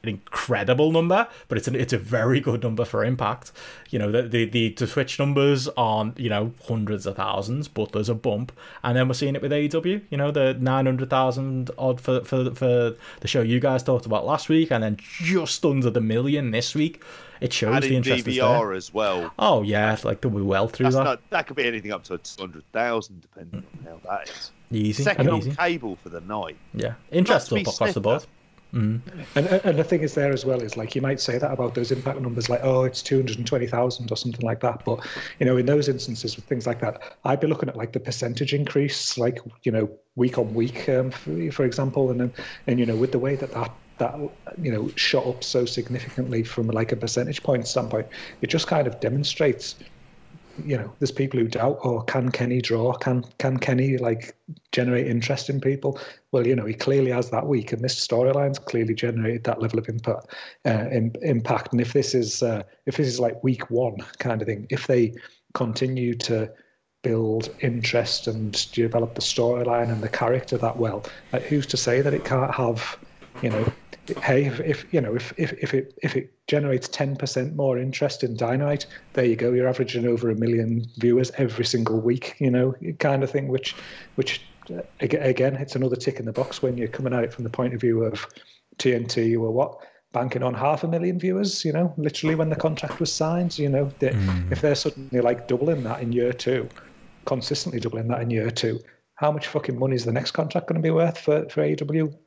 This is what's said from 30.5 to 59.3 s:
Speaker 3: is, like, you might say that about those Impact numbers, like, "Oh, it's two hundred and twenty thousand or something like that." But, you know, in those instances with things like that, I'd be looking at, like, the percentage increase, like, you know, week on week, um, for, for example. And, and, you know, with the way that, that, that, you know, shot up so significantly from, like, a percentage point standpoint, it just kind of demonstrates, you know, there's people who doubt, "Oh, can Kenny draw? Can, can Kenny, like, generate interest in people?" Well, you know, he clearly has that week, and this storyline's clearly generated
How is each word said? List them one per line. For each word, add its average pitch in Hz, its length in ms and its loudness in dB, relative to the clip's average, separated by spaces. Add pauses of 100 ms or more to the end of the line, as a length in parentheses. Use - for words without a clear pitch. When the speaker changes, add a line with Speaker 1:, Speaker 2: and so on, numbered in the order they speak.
Speaker 3:
is, 107 140 -6
like, 113 180 -6
you 135 80 0
might 135 200 0
say 120 160 -2
that 139 160 0
about 123 200 -2
those 120 160 -2
Impact 131 300 -2
numbers, 120 300 -2
like, 120 140 2
"Oh, 131 200 4
it's 127 180 -2
two - 140 0
hundred 127 220 2
and 117 100 -4
twenty 123 180 0
thousand 120 460 -2
or 110 60 -2
something 117 280 -4
like 113 140 -2
that." 120 240 -2
But, 117 240 -4 (320)
you 131 60 2
know, 127 100 6
in 123 120 4
those 143 200 4
instances 117 480 -4
with - 100 -16
things 123 220 -2
like 117 140 -2
that, - 420 -6
I'd 139 160 2
be 156 80 2
looking 147 220 0
at, 123 80 -8
like, 117 160 -6
the 131 80 -2
percentage 123 520 -2
increase, 143 640 0
like, 123 220 2 (240)
you 123 80 2
know, 110 180 2 (260)
week 123 220 2
on 110 160 0
week, 117 360 0
um, 131 220 2
for, 160 400 -4
for 135 140 2
example. 135 460 2
And, 123 220 0 (340)
and, 120 100 2
you 123 80 4
know, 113 120 2
with 131 160 2
the 131 60 2
way 135 160 0
that, 135 180 -6
that, 117 180 -4 (280)
that, 127 200 -2 (420)
you 147 100 0
know, 107 260 -2
shot - 280 2
up 123 200 -4
so 123 200 2
significantly 123 800 -4
from, 113 240 -2
like, 113 240 0
a 120 60 0
percentage 123 460 -2
point 123 260 0
standpoint, 113 380 -2 (340)
it 113 60 -2
just 160 200 0
kind 151 180 2
of 117 140 -4
demonstrates, 139 760 0 (880)
you 147 100 0
know, 107 240 -6
there's 135 120 0
people 135 280 0
who 113 80 4
doubt, 117 360 0
"Oh, 120 180 0
can 127 300 0
Kenny 123 300 0
draw? 117 320 2
Can, 127 300 0 (140)
can 131 220 0
Kenny, 131 380 2
like, 117 380 -2 (360)
generate 123 360 2
interest 120 420 0
in 139 120 0
people?" 139 380 0 (320)
Well, 123 140 2
you 127 100 4
know, 113 100 0
he 110 80 -2
clearly 135 380 2
has 123 180 0
that 123 180 0
week, 131 240 0
and 117 120 -2
this 127 120 -2
storyline's 135 640 2
clearly 113 340 -2
generated 113 520 -2